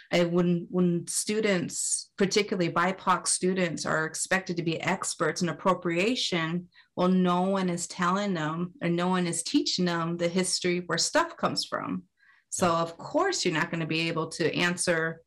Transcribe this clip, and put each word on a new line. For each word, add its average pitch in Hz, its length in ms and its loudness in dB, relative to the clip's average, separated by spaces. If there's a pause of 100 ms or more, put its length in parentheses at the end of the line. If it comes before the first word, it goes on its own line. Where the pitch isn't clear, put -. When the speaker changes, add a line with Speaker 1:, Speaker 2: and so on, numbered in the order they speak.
(100)
Speaker 1:
I, 175 140 4
when, 175 460 2
when 175 360 2
students, - 1080 -2
particularly 190 560 2
bipoc 180 540 0
students, 185 580 0
are 160 220 0
expected 185 500 -4
to 170 60 -2
be 160 180 -2
experts 165 640 -2
in 170 80 2
appropriation, 175 1160 0 (280)
well, 180 120 4
no 180 340 4
one 190 260 0
is 175 180 -2
telling 190 460 0
them 170 480 -4
and 170 160 0
no 175 120 2
one 180 180 2
is - 160 -2
teaching 285 420 0
them 170 320 0
the 170 120 0
history 180 580 0
where 165 100 -2
stuff 320 400 0
comes 180 300 -2
from. 113 380 -4 (440)
So 185 200 0
Speaker 2:
Yeah. 165 120 2
Speaker 1:
of 165 160 -4
course - 480 0
you're 175 80 0
not 156 180 -2
gonna 165 160 -4
be 160 220 0
able 160 200 -2
to 160 260 0
answer, 165 720 0